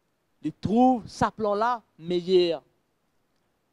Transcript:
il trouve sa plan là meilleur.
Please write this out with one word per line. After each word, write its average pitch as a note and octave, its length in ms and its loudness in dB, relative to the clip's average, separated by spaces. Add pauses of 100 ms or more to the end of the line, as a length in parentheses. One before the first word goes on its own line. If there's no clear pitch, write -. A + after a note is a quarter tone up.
(420)
il D#3 100 -6
trouve A#3+ 540 2
sa A3+ 240 -4
plan G#3 240 -4
là A3+ 280 -2 (160)
meilleur. F3 640 0 (1120)